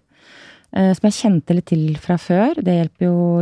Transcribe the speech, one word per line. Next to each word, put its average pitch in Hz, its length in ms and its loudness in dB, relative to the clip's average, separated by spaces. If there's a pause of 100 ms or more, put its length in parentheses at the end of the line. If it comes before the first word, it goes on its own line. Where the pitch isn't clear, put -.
(760)
Eh, 190 200 2
som - 120 0
jeg 208 100 -2
kjente 175 400 0
litt 175 140 -4
til 156 160 0 (160)
fra 175 180 -2
før. 214 380 0
Det 180 180 0
hjelper 170 300 -2
jo 175 100 0 (240)